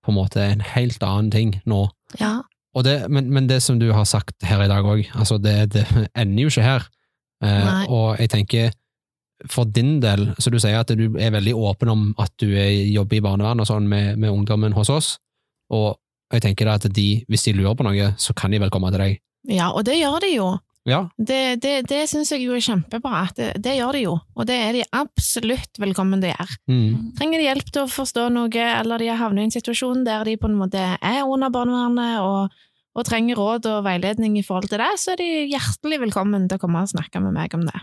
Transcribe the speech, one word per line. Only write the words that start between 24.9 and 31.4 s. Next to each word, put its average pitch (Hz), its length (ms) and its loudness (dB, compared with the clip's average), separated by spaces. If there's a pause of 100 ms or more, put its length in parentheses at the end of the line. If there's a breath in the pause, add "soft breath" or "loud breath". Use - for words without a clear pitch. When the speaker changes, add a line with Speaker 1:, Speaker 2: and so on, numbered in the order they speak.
Speaker 2:
absolutt - 840 -4
velkommen 190 440 0
til 175 80 0
å - 60 -4
gjøre. 170 200 -8 (140)
Speaker 1:
Mm. 127 480 0
Speaker 2:
Trenger 320 240 0
de 294 60 2
hjelp 269 240 -2
til 285 100 0
å 262 80 -4
forstå 240 400 -2
noe, 233 360 0 (120)
eller 226 240 -2
de 226 80 -2
har 226 80 -2
havnet 208 240 0
i 220 80 0
en - 80 -4
situasjon 247 480 -2
der 214 180 -2
de 220 140 -2
på 214 80 -4
en 208 120 0
måte 190 200 -2
er 190 440 -2
under 269 280 0